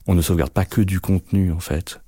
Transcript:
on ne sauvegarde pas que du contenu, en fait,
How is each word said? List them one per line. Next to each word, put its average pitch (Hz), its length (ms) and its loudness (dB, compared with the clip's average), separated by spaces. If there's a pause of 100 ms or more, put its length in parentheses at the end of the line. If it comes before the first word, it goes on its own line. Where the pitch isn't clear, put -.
on 98 80 2
ne 87 60 6
sauvegarde 82 300 0
pas 95 160 0
que - 160 0
du 92 180 0
contenu, 95 520 0
en 82 80 -4
fait, - 480 -6